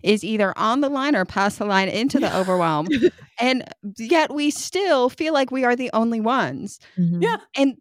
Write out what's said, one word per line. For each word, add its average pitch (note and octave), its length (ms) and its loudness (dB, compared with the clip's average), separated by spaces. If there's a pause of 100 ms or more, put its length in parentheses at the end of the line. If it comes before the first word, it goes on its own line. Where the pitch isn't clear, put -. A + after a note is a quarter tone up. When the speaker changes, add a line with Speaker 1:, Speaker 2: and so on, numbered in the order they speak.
Speaker 1:
is G3+ 220 2
either G#3 340 0
on A#3 220 2
the C#4 80 2
line C#4 260 0
or F#3+ 100 2
past G3+ 340 -2
the G#3 80 -4
line F#3+ 220 2
into C4 300 -2
the A3+ 180 -2
Speaker 2:
<laughs> - 0 -
Speaker 1:
overwhelm. F3 520 0 (520)
And B3+ 240 0 (340)
yet D4+ 340 0
we D4 180 0
still D4+ 580 0
feel D#4 260 -4
like C4+ 160 2
we C4 140 -2
are A#3+ 100 4
the B3 180 -6
only A3+ 280 0
ones. G#3 580 -2 (180)
Speaker 3:
Mm-hmm. F3 240 0
Speaker 2:
Yeah. A4+ 180 0 (180)
Speaker 1:
And C#4 240 2